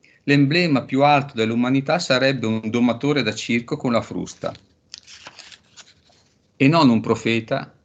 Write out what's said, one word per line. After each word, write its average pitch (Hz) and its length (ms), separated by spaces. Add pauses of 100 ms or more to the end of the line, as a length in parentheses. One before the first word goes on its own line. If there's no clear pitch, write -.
(260)
l'emblema 143 580
più 131 180
alto 143 320
dell'umanità 123 640
sarebbe 135 480
un 110 240
domatore 120 540
da 107 100
circo - 420
con 127 160
la 110 120
frusta, - 500 (2000)
e 135 120
non 147 240
un 113 100
profeta 113 720 (120)